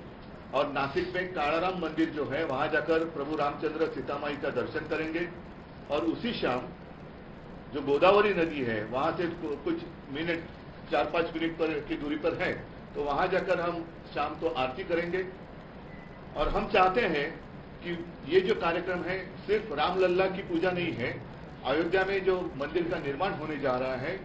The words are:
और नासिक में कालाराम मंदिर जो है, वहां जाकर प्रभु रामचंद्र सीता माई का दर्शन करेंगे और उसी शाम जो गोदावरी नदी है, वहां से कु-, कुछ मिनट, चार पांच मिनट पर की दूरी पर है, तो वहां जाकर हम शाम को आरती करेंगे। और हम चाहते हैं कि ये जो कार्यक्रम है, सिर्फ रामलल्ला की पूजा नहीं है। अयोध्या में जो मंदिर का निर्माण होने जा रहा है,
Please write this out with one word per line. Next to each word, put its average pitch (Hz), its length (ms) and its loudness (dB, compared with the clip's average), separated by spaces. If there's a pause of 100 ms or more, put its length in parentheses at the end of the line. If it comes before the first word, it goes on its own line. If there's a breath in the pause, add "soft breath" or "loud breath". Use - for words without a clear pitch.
(540)
और 143 180 2
नासिक 147 420 0
में 180 200 -2
कालाराम 165 440 2
मंदिर 160 320 0
जो 147 140 -2
है, 139 200 0
वहां 143 260 0
जाकर 160 340 4
प्रभु 151 320 -2
रामचंद्र 151 500 0
सीता 143 320 -2
माई 147 180 -2
का 143 140 -2
दर्शन 123 360 -2
करेंगे 160 420 0 (640)
और 147 140 2
उसी 170 280 0
शाम 127 280 0 (1120)
जो 143 60 -2
गोदावरी 190 540 8
नदी 160 260 2
है, 113 240 0
वहां 139 320 0
से 175 100 0
कु-, 151 380 -4
कुछ 165 120 0 (340)
मिनट, 165 340 -2 (460)
चार 156 140 4
पांच 170 220 0 (100)
मिनट 160 180 0
पर 156 260 0
की 160 160 -4
दूरी 147 200 -2
पर 156 180 0
है, 170 180 0 (420)
तो 143 100 -2
वहां 147 260 2
जाकर 185 300 2
हम 170 260 -2 (280)
शाम 151 200 -2
को 160 140 -2
आरती 131 360 -2
करेंगे। 175 420 0 (1080)
और 151 120 2
हम 208 200 2
चाहते 185 320 6
हैं 165 400 2 (440)
कि 170 200 -4 (280)
ये 185 80 8
जो 185 140 4
कार्यक्रम 175 480 0
है, 180 440 -6
सिर्फ 208 260 2
रामलल्ला 180 540 4
की 185 160 -2
पूजा 175 280 2
नहीं 175 220 0
है। 127 300 -4 (420)
अयोध्या 170 400 4
में 190 200 0
जो 180 320 2
मंदिर 151 320 0
का 175 100 0
निर्माण 143 340 0
होने 151 240 -4
जा 131 200 2
रहा 131 200 0
है, 147 280 -4